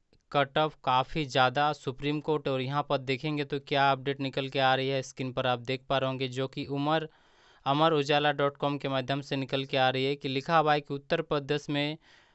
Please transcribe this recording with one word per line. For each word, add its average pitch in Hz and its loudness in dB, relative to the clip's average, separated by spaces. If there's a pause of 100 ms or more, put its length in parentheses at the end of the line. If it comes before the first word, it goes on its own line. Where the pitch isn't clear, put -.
(320)
कट 143 0
ऑफ 156 0
काफ़ी 151 0
ज़्यादा 135 2
सुप्रीम 143 -4
कोर्ट। 151 -2
और 135 0
यहाँ 139 -2
पर 143 2
देखेंगे 135 -2
तो 143 -6
क्या 139 2
अपडेट 135 -2
निकल 135 -4
के 139 -2
आ 131 4
रही 131 -2
है, 135 -2
स्क्रीन 131 -8
पर 127 -2
आप 123 0
देख 127 -6
पा 139 2
रहे 131 0
होंगे, 131 -4
जो 127 -4
कि - -8
उमर, 151 -2 (560)
अमर 151 4
उजाला 147 4
डॉट 143 0
कॉम 143 0
के 139 -4
माध्यम 135 -2
से 139 -6
निकल 135 -2
के 139 -2
आ 131 4
रही 131 0
है 143 0
कि 143 -8
लिखा 139 0
हुआ 151 4
है 147 2
कि - -10
उत्तर 160 -2
प्रदेश 147 -2
में 147 -2 (380)